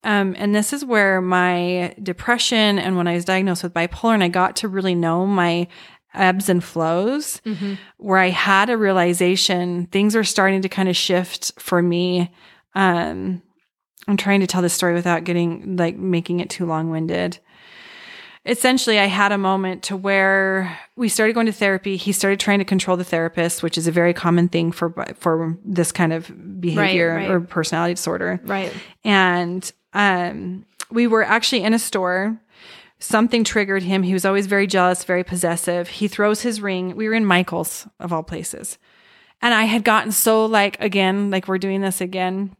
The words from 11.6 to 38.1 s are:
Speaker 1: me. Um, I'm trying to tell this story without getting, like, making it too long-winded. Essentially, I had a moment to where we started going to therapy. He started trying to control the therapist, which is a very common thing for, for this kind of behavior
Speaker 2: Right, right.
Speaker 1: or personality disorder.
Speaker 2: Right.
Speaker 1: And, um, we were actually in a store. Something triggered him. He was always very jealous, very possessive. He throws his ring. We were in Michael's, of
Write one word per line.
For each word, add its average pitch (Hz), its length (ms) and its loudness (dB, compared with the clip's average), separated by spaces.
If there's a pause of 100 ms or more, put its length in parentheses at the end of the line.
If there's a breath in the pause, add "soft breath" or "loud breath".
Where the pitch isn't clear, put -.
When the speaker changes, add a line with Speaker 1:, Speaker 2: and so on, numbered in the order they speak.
Speaker 1:
me. 175 480 0 (460 soft breath)
Um, 185 680 -2 (640)
I'm 202 100 0
trying 202 240 2
to 185 60 2
tell 180 160 0
this 175 100 2
story 175 220 0
without 170 300 0
getting, 175 520 -2
like, 170 200 0
making 175 420 -2
it 170 100 -6
too - 160 -6
long-winded. 165 760 -4 (1080 loud breath)
Essentially, 240 520 2
I 196 80 4
had 196 260 2
a 202 40 0
moment 190 480 0
to 202 120 -6
where 190 840 0 (180)
we 240 140 0
started 220 240 2
going 226 120 2
to 214 60 0
therapy. 196 440 0
He 202 160 -4
started 196 280 0
trying 202 200 2
to 190 40 0
control 185 320 0
the 180 80 -4
therapist, 165 580 -2
which 165 140 -4
is 165 100 -2
a 165 60 0
very 170 220 4
common 175 340 2
thing 170 240 0
for, 170 220 -4 (220)
for 165 480 -2
this 175 280 -2
kind 165 220 0
of 180 460 -12
behavior 175 540 2
Speaker 2:
Right, 190 140 -4
right. - 20 0
Speaker 1:
or 180 100 2
personality 170 540 -2
disorder. 180 500 -4
Speaker 2:
Right. 190 280 -4 (320 loud breath)
Speaker 1:
And, 185 680 2 (220)
um, 185 720 -2 (260)
we 233 160 2
were 220 180 4
actually 220 380 0
in 214 120 2
a 233 40 2
store. 196 600 -2 (600 loud breath)
Something 226 440 2
triggered 196 380 0
him. 190 200 0
He 180 120 0
was 180 100 -2
always 196 220 2
very 196 200 2
jealous, 180 380 2
very 180 200 0
possessive. 175 640 -2
He 208 200 -4
throws 214 340 0
his 226 180 -4
ring. 185 360 -4
We 214 120 -4
were 220 60 0
in 226 120 2
Michael's, 180 600 0 (140)
of 170 120 -6